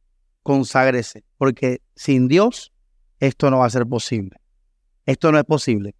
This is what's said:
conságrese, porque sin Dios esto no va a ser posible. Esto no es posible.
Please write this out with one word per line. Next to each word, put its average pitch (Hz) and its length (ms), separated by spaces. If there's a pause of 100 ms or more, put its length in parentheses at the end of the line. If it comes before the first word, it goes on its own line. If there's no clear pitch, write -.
(420)
conságrese, 131 840 (120)
porque 131 460 (120)
sin 127 340
Dios 196 440 (460)
esto 139 320
no 131 80
va 127 80
a 117 40
ser 120 160
posible. 113 540 (640)
Esto 147 260
no 151 80
es 143 60
posible. 107 560